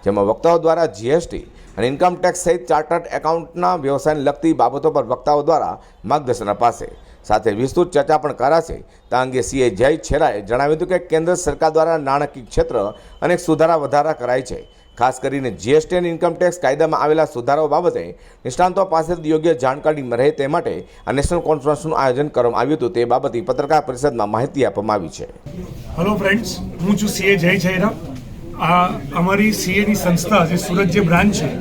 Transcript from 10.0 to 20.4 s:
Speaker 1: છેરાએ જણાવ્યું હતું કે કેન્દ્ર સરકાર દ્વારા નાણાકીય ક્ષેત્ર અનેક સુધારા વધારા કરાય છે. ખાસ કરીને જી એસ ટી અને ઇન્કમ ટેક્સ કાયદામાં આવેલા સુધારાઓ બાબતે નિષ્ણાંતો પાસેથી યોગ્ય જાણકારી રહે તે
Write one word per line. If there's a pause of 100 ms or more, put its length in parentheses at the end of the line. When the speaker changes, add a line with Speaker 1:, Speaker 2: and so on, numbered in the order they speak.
Speaker 1:
છેરાએ
જણાવ્યું
હતું
કે (120)
કેન્દ્ર
સરકાર
દ્વારા
નાણાકીય
ક્ષેત્ર (460)
અનેક
સુધારા
વધારા
કરાય
છે. (380)
ખાસ
કરીને
જી
એસ
ટી
અને
ઇન્કમ
ટેક્સ
કાયદામાં
આવેલા
સુધારાઓ
બાબતે (420)
નિષ્ણાંતો
પાસેથી
યોગ્ય
જાણકારી (120)
રહે
તે